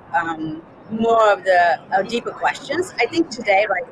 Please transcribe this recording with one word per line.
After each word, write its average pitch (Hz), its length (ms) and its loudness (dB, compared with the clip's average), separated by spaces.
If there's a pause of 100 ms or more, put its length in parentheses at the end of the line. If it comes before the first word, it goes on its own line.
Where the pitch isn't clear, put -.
(140)
um, 160 480 -4 (280)
more 226 420 4
of 190 140 0
the, 175 340 4 (160)
uh, 196 60 2
deeper 220 300 -4
questions. 277 680 -4
I 240 80 2
think 339 240 -2
today, - 400 2
right, - 220 -2